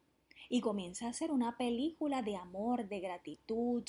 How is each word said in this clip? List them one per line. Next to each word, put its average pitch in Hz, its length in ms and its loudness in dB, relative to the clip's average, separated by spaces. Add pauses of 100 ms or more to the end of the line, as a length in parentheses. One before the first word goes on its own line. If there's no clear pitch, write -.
(480)
y 247 120 4
comienza 202 460 -2
a 233 40 -2
hacer 320 200 -2
una 240 260 4
película 262 680 0
de 208 140 -2
amor, 202 520 -2
de 196 120 -4
gratitud 226 880 -2